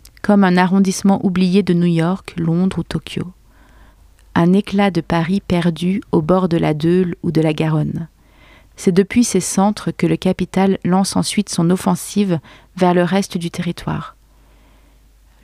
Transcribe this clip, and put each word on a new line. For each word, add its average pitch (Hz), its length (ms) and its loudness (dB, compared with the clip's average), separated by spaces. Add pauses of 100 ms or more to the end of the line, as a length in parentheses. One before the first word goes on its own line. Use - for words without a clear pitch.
(220)
comme 202 200 4
un 180 140 4
arrondissement 190 680 2
oublié 185 380 2
de 180 120 0
New 170 100 2
York, 170 520 -2
Londres 170 420 0
ou 165 40 -2
Tokyo. - 500 -8 (1040)
Un 170 200 4
éclat 202 360 2
de 175 100 -2
Paris 170 400 -2
perdu 175 600 -2 (100)
au 175 120 2
bord 185 260 2
de 170 80 0
la 156 180 0
Deule 170 480 0
ou 170 80 -4
de 156 100 0
la 160 120 2
Garonne. 156 560 -2 (680)
C'est - 140 0
depuis 196 320 2
ces 196 160 -2
centres 196 540 -2
que - 160 -2
le 160 80 0
capital 190 640 0
lance 185 320 0
ensuite 190 340 -2
son 170 220 0
offensive 185 680 -2 (360)
vers 180 160 4
le 175 120 4
reste 190 340 -2
du 170 140 -6
territoire. 156 640 -8 (1300)